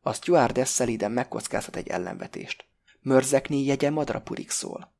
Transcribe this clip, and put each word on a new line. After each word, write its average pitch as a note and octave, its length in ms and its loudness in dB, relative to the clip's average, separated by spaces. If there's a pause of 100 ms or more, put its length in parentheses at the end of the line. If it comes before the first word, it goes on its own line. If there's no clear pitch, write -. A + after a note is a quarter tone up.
A - 120 -4
stewardess C3 560 4
szelíden A2+ 440 0
megkockáztat A2+ 640 -4
egy F#2 120 -8
ellenvetést. - 760 -8 (360)
Mörzekné C3+ 640 4
jegye C#3 260 2
Madrapurig - 600 -4
szól. - 500 -8